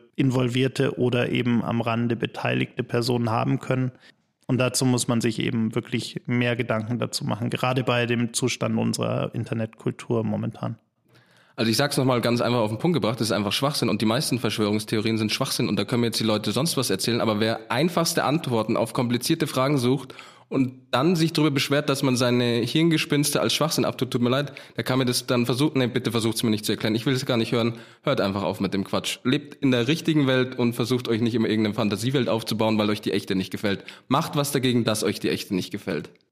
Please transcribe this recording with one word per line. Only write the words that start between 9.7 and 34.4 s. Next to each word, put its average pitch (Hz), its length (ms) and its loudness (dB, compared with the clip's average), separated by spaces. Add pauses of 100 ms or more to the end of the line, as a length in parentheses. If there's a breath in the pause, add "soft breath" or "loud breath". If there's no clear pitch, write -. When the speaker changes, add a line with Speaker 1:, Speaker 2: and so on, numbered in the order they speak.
Speaker 1:
momentan. 113 540 -6 (760 soft breath)
Speaker 2:
Also 113 140 2
ich 107 80 4
sag's 139 200 0
nochmal 127 220 4
ganz 120 220 2
einfach 120 200 2
auf 107 100 0
den 110 80 -6
Punkt 170 160 2
gebracht, 107 260 0
das 107 60 0
ist 113 40 -2
einfach 101 200 0
Schwachsinn 135 360 0
und 101 140 0
die 110 60 2
meisten 120 320 0
Verschwörungstheorien 107 800 0
sind 107 120 0
Schwachsinn - 380 -2
und 104 80 0
da 104 80 0
können 120 160 0
mir 117 60 2
jetzt 113 120 -4
die 120 40 -2
Leute 107 280 0
sonst 127 260 -2
was 127 120 0
erzählen, 107 320 0
aber 107 180 2
wer 110 320 -2
einfachste 165 520 0
Antworten 120 520 0
auf - 180 0
komplizierte 123 520 0
Fragen 139 320 0
sucht 127 380 0 (340 loud breath)
und 135 240 0 (160)
dann 147 260 2
sich 160 160 2
darüber 151 200 4
beschwert, 139 380 2
dass 135 120 0
man 131 140 2
seine 120 460 2
Hirngespinste 151 800 2
als 156 140 2
Schwachsinn 147 320 0
abtut, - 240 -2
tut 120 140 0
mir 120 80 2
leid, 139 220 -2 (240 loud breath)
der - 60 -4
kann 131 140 2
mir 131 80 2
das 123 220 0
dann 120 180 2
versuchen, 135 320 0
nee, 127 80 4
bitte 117 260 -2
versucht's 110 300 0
mir 117 80 2
nicht 107 160 0
zu 113 60 0
erklären, 107 240 0
ich 117 100 -4
will 139 80 2
es 131 140 -2
gar 123 100 0
nicht 113 140 0
hören, 117 220 0 (280 loud breath)
hört 135 180 0
einfach 98 220 0
auf 98 180 -2
mit 95 140 -2
dem 98 100 -2
Quatsch. - 400 -4
Lebt 143 380 -2
in 139 80 2
der 120 180 2
richtigen 151 380 2
Welt 127 320 2
und 120 160 2
versucht 123 340 -2
euch 117 140 2
nicht 117 140 0
immer 113 140 2
irgendeine 107 260 0
Fantasiewelt 113 540 0
aufzubauen, 110 500 0
weil 104 100 2
euch 107 120 -2
die - 120 -2
echte 98 220 -2
nicht 92 160 -2
gefällt. 101 340 -2 (220 loud breath)
Macht 160 280 -2
was 143 160 0